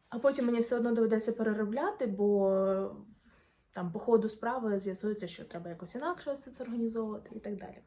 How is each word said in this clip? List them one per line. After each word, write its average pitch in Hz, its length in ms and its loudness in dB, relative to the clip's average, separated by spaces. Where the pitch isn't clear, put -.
а 240 100 -6
потім 277 280 4
мені 240 140 4
все 233 160 0
одно 233 160 2
доведеться 220 400 4
переробляти, 233 760 0
бо 196 840 2
там 175 220 -6
по 214 60 -6
ходу 220 300 4
справи 226 520 -2
з'ясується, 202 460 -4
що 170 180 -12
треба 170 260 -10
якось 175 240 -10
інакше 302 380 -4
все 277 180 -12
це 247 140 -10
організовувати 226 720 -4
і 214 40 -12
так 208 180 -6
далі. 190 300 -14